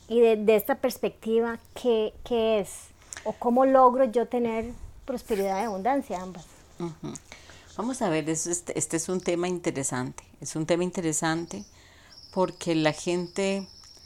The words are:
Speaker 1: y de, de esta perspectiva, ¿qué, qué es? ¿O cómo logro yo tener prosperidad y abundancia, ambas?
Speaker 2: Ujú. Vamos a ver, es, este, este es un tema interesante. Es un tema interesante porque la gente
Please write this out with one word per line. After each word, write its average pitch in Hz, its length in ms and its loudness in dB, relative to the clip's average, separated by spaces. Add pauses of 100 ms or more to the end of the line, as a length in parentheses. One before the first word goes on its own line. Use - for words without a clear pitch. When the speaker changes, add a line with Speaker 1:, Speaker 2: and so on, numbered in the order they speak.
Speaker 1:
y 233 120 4
de, 226 160 8
de 214 180 6
esta 214 200 0
perspectiva, 226 840 -2 (140)
¿qué, 220 400 0 (100)
qué 220 360 2
es? - 280 -8 (360)
¿O 214 100 -4
cómo 240 320 2
logro 262 400 6
yo 226 220 0
tener 233 440 -2 (340)
prosperidad 196 560 -2
y 262 40 -2
abundancia, 202 560 -2
ambas? 180 240 -14 (340)
Speaker 2:
Ujú. 160 340 -8 (600)
Vamos 247 260 -4
a 208 80 2
ver, 156 200 0
es, 160 180 -2
este, - 320 -6
este 156 180 -2
es 160 120 -4
un 185 120 -2
tema 175 260 -2
interesante. 143 760 -4 (180)
Es - 140 -10
un 160 100 -2
tema 175 180 0
interesante 170 800 -2 (680)
porque 180 420 0
la 156 180 4
gente 185 760 -4 (380)